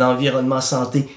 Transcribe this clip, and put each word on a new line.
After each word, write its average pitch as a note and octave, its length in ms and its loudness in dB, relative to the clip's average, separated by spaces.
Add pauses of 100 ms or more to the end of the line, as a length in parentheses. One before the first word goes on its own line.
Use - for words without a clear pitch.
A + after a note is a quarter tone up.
environnement B2+ 600 2
santé, B2+ 560 -2